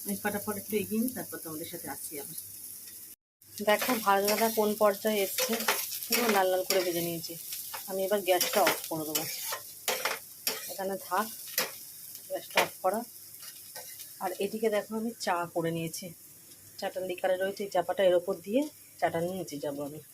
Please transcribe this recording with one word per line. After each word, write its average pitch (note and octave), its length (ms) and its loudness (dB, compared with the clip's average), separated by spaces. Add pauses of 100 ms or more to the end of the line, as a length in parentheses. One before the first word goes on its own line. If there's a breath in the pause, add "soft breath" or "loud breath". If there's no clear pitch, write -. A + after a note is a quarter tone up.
আমি G3+ 180 0
ফটাফট G#3 400 -2
একটু - 200 -4
এগিয়ে G#3 200 0
নিই, B3+ 140 2
তারপর E3 280 -8
তোমাদের D#3+ 280 -8
সাথে D#3+ 220 -10
আসছি - 180 -10 (100)
আবার। D#3+ 140 -10 (1160)
দেখো G#3 380 4 (120)
ভাজাটা G#3 500 6
কোন G#3+ 160 6 (100)
পর্যায়ে G#3 420 4
এসছে, - 300 0 (500)
পুরো A#3 300 2
লাল F#3+ 180 6
লাল F#3 180 4
করে F#3+ 140 6
ভেজে E3+ 260 2
নিয়েছি। E3 260 -6 (520)
আমি F#3+ 180 -2
এবার G3+ 220 2
গ্যাসটা F3+ 360 4
অফ D#3+ 160 4 (100)
করে D#3+ 180 -2
দেবো, D3+ 160 -2 (1500)
এখানে F#3+ 260 -2 (120)
থাক G3+ 200 2 (1000)
গ্যাসটা F#3+ 360 -2
অফ - 100 0 (100)
করা। G3 180 2 (1200)
আর F#3+ 100 -2 (140)
এদিকে A3 260 0
দেখো G3+ 300 0
আমি A3+ 100 -2 (140)
চা F#3 120 2 (160)
করে E3 240 2
নিয়েছি, E3 300 -4 (680)
চাটা F#3+ 220 -4 (120)
লিকারে F#3 260 2
রয়েছে, G3 280 -2
এই G3 100 -6
চাপাটা F3+ 340 2
এর F3+ 120 8
ওপর F#3+ 140 -2 (100)
দিয়ে A#3 180 2 (360)
চাটা E3 220 2
নিয়ে F3+ 180 0
নিচে D3+ 260 -6
যাবো C#3+ 240 -2
আমি। D3+ 120 -10 (140)